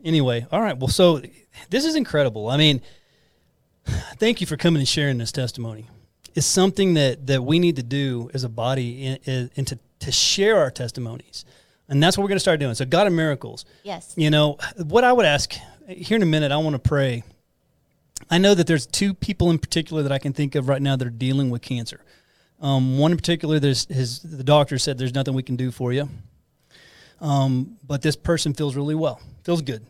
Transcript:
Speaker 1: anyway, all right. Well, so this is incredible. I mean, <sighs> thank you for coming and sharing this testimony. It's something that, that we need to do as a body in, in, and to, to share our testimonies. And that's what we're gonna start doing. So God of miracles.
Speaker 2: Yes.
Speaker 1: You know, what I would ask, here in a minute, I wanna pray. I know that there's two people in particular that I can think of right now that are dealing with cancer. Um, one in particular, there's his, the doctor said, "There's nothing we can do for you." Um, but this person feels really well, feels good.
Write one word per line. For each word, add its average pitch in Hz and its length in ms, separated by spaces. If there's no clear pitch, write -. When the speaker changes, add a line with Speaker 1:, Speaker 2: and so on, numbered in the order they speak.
Speaker 1:
anyway, 131 480
all - 80
right. 208 160
Well, 127 120
so 165 340
this 262 160
is 320 100
incredible. 127 540
I 135 80
mean, 151 240
<sighs> - 440
thank 226 240
you 170 60
for 151 100
coming 165 220
and 131 80
sharing 143 320
this 113 120
testimony. 113 560
It's 147 100
something 190 480
that, 139 340
that 135 140
we 143 160
need 170 200
to 127 60
do 127 480
as 131 120
a 120 60
body 123 580
in, 131 180
in, 127 300
and 139 120
to, 120 120
to 139 100
share 202 460
our 147 120
testimonies. 120 760
And 139 140
that's 175 120
what 202 80
we're 202 60
gonna 190 100
start 165 200
doing. 131 160
So 131 100
God 165 220
of 185 60
miracles. 147 520
Speaker 2:
Yes. 180 340
Speaker 1:
You 156 140
know, 151 300
what 180 280
I 247 100
would 240 120
ask, 147 280
here 185 280
in 226 60
a 180 60
minute, 151 240
I 143 60
wanna 156 200
pray. 131 460
I 165 80
know 196 160
that 170 140
there's 156 180
two 196 300
people 180 340
in 165 80
particular 156 460
that 139 80
I 139 80
can 139 120
think 139 220
of 135 160
right 139 120
now 139 140
that 127 120
are 120 40
dealing 131 380
with 120 140
cancer. 120 380
Um, 131 380
one 156 120
in 170 60
particular, 156 420
there's 135 260
his, 131 340
the 156 240
doctor 143 360
said, 135 200
"There's 127 140
nothing 135 220
we 131 80
can 127 120
do 127 160
for 123 220
you." 139 160
Um, 135 640
but 139 160
this 151 140
person 160 380
feels 139 220
really 143 200
well, 156 240
feels 170 180
good. 123 280